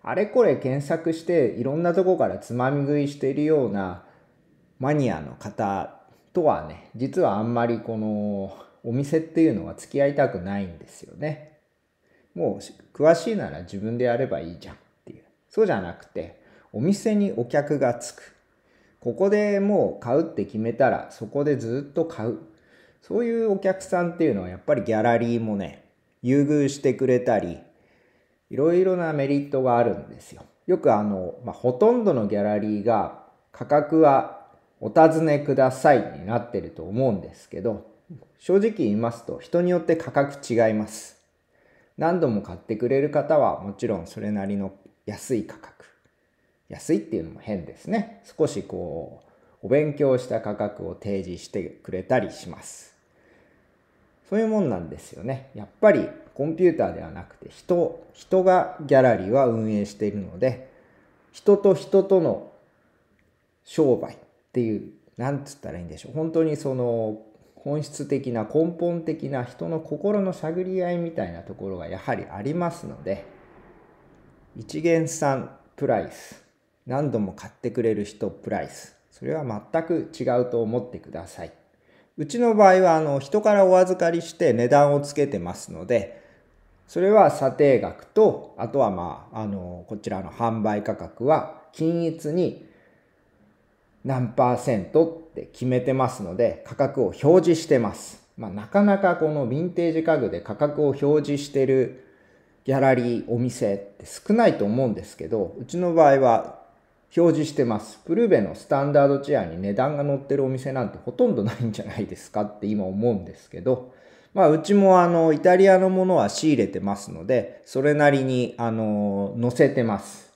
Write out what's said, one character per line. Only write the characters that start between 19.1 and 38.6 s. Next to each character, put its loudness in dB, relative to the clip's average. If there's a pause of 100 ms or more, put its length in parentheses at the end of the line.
こ 0
で 2
も 0
う -18
買 0
う 4
っ -2
て -6
決 -8
め -2
た 4
ら、 -4
そ -14
こ -4
で 2
ず -6
っ -20
と 0
買 -8
う。 -6 (640)
そ -6
う -2
い -4 (120)
う 0
お -2
客 -2
さ -2
ん -2
っ -14
て 2
い 4
う 2
の -6
は -10
や -12
っ -16
ぱ 0
り -4
ギ -2
ャ 2
ラ 4
リ 0
ー -2
も -4
ね、 -10 (360)
優 2
遇 2
し -10
て 2
く -2
れ 4
た 2
り、 -6 (920)
い -12
ろ 2
い 4
ろ 2
な -2
メ -2
リ -2
ッ -18
ト 0
が 4
あ 6
る 0
ん -16
で -20
す -20
よ。 -20 (240)
よ 2
く 4
あ 2
の、 -4 (100)
ま -10
あ、 -12
ほ 0
と 4
ん 0
ど 2
の 0
ギ -2
ャ 0
ラ 0
リ -2
ー -10
が -2 (280)
価 -12
格 4
は 4 (420)
お -8
尋 6
ね 2
く -2
だ 4
さ 6
い -2
に -12
な -2
っ -6
て -4
る -12
と -14
思 0
う 2
ん -2
で -14
す -20
け -10
ど、 -6 (480)
正 0
直 2